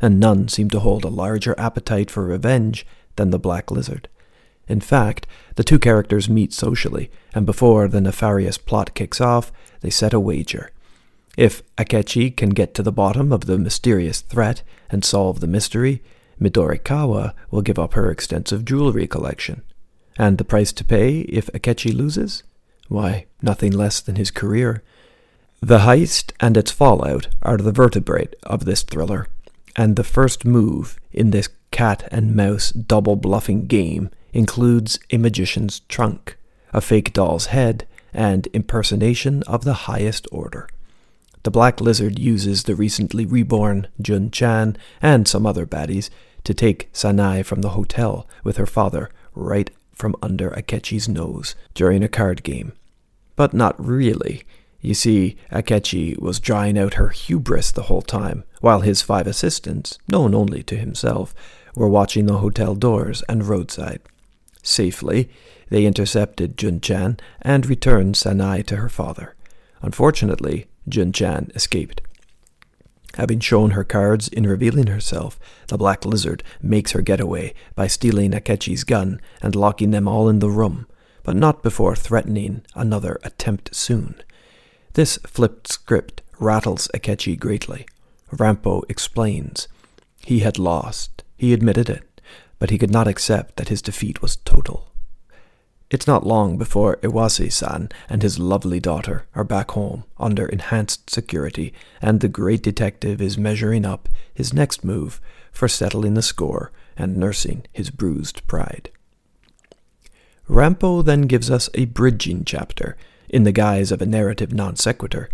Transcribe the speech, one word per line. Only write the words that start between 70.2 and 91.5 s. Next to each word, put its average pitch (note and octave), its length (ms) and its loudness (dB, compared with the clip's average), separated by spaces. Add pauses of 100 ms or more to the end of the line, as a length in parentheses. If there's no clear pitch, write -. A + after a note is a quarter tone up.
Jun F#2+ 240 0
Chan D#2+ 420 -2
escaped. - 460 -4 (1160)
Having A2+ 260 -2
shown G#2+ 300 4
her G2 140 0
cards G#2+ 440 0
in A2 180 0
revealing A2+ 400 2
herself, - 540 -4 (280)
the - 100 -4
Black G2 260 0
Lizard G2+ 380 -4 (200)
makes G#2 300 0
her G2+ 100 0
getaway F#2+ 520 -2 (200)
by G2 120 -2
stealing G2+ 460 0
Akechi's - 520 -4
gun F#2+ 360 -2 (220)
and G#2 140 -2
locking G#2 340 2
them G2+ 160 0
all A2 220 2
in G#2+ 100 4
the G#2 120 2
room, G#2 360 -2 (420)
but F2+ 80 0
not D3+ 260 2
before G#2 320 2
threatening G#2+ 680 -2 (120)
another G#2 480 -4
attempt - 540 -8
soon. - 380 -4 (800)
This - 320 2
flipped - 440 -2
script - 520 -4 (160)
rattles G#2+ 560 0
Akechi - 440 -4
greatly. - 460 -6 (480)
Rampo G#2+ 560 0
explains. - 800 -6 (560)
He A#2+ 140 2
had G#2+ 200 0
lost. - 640 -4 (120)
He B2 160 2